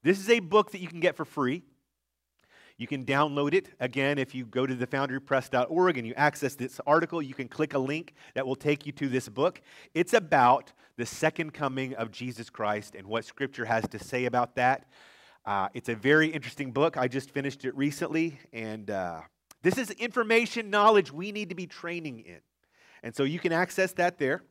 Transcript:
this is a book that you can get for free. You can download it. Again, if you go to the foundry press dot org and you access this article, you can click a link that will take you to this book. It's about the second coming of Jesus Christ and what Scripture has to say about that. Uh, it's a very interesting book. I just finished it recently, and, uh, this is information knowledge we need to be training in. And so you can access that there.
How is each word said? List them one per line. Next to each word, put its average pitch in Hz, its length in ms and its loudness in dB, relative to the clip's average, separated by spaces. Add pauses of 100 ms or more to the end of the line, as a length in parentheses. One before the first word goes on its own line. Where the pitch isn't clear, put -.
this 190 160 4
is 196 120 -6
a 233 100 6
book 202 300 4
that 185 100 -10
you 175 80 -8
can 170 120 -12
get 165 160 2
for 156 100 -6
free. 143 380 -2 (1120)
You 120 80 -8
can 131 200 -6
download 147 480 2
it. 185 160 0 (100)
Again, 139 380 0
if 135 160 -4
you 127 100 -6
go 123 220 -2
to 131 80 -2
the 123 120 -4
foundry 135 320 -2
press 135 300 0
dot 127 220 2
org 175 260 2
and 113 100 -6
you 120 60 -8
access 143 440 0
this 127 300 -8
article, 165 360 2
you 135 100 -10
can 127 160 -8
click - 240 -4
a 143 60 0
link 147 340 -4 (220)
that 131 120 -4
will 131 80 -2
take 147 300 0
you 143 80 -8
to 139 160 -4
this 123 220 -2
book. 139 320 -2 (320)
It's 175 180 2
about 147 600 6 (240)
the 117 80 -2
second 156 480 -2
coming 131 400 -4
of 113 160 -6
Jesus 117 400 -10
Christ 107 440 -4
and 95 120 -16
what 110 180 -4
Scripture 135 400 -6
has 113 240 0
to 110 100 -10
say 127 280 -4
about 123 300 0
that. 131 280 2 (640)
Uh, 101 260 0
it's 123 160 -8
a 117 60 -2
very 147 340 4
interesting 139 420 -8
book. 135 280 0
I 127 100 2
just 131 220 -6
finished 139 340 -6
it 131 100 -4
recently, 151 640 -2 (140)
and, 110 380 -8
uh, 87 320 -4 (400)
this 185 160 2
is 233 140 -4
information 226 760 0
knowledge 208 420 6
we 180 220 -8
need 208 160 -6
to 185 60 -8
be 175 120 -8
training 165 600 -10
in. 87 140 -18 (640)
And 117 140 -10
so 143 60 0
you 151 160 0
can 170 140 0
access 180 420 0
that 175 240 0
there. 143 320 -2